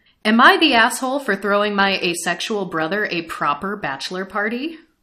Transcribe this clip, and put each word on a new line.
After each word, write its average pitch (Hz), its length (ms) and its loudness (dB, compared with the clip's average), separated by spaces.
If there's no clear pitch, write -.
"Am 226 160 4
I 349 160 8
the 320 160 4
Asshole 247 460 2
for 214 180 -2
Throwing 208 360 0
My 196 260 2
Asexual 180 640 -2
Brother 170 440 -2
a 170 140 -4
Proper 170 540 -4
Bachelor 180 480 -6
Party?" 233 520 -4